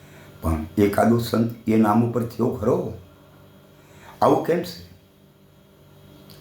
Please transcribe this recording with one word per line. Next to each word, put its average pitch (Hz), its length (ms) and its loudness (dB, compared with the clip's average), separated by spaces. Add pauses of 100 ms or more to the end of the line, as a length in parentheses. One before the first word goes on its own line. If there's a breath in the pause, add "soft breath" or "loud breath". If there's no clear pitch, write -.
(420 loud breath)
પણ 80 240 -4 (120)
એકાદો 107 420 2
સંત 117 500 -4
એ 110 80 4
નામ 110 320 4
ઉપર 117 160 -4
થયો - 240 -4
ખરો? 107 440 -2 (1300 loud breath)
આવું 147 240 2
કેમ 175 180 -2
છે? - 260 -16 (1500)